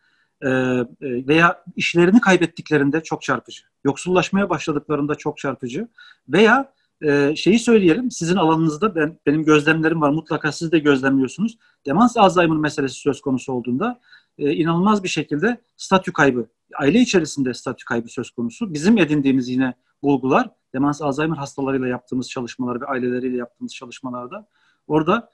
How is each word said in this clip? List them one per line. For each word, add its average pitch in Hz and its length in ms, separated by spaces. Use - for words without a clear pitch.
Ee, 139 80
e, 127 380
veya 143 640
işlerini 175 460
kaybettiklerinde 160 840
çok - 180
çarpıcı. - 400
Yoksullaşmaya 180 640
başladıklarında 147 680
çok 147 220
çarpıcı. 135 500
Veya, 220 440
e, 143 320
şeyi 202 240
söyleyelim, 226 520
sizin 170 240
alanınızda 160 600
ben, 160 300
benim 151 180
gözlemlerim 156 580
var. 147 80
Mutlaka 156 420
siz 160 200
de 165 80
gözlemliyorsunuz. 139 760
Demans 208 320
Alzheimer 170 400
meselesi 147 380
söz - 260
konusu 131 320
olduğunda, 127 460
e, 143 160
inanılmaz 180 500
bir 180 60
şekilde 160 520
statü 185 360
kaybı, 127 340
aile 160 200
içerisinde 147 540
statü - 320
kaybı 117 220
söz - 240
konusu. 127 420
Bizim 175 240
edindiğimiz 135 520
yine 127 240
bulgular, 143 480
demans 143 280
Alzheimer 151 360
hastalarıyla 135 500
yaptığımız 123 420
çalışmalar 123 520
ve 139 40
aileleriyle 127 520
yaptığımız 123 380
çalışmalarda 123 720
orada 160 460